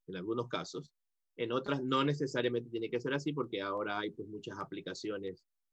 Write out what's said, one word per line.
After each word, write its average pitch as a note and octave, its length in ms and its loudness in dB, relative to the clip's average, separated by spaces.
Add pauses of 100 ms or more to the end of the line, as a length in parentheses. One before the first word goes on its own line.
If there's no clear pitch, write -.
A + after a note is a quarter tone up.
en F#2+ 100 -6
algunos A2+ 320 0
casos, F2 420 -4 (460)
en A#2 160 0
otras C3+ 300 2
no C3+ 220 4
necesariamente B2 640 2
tiene A2+ 220 -2
que A#2 100 2
ser C3 140 2
así C#3+ 180 0
porque A#2+ 300 0
ahora G2+ 360 0
hay, G#2 120 0
pues, G2+ 180 -8
muchas G2+ 300 -8
aplicaciones G2 840 -4 (300)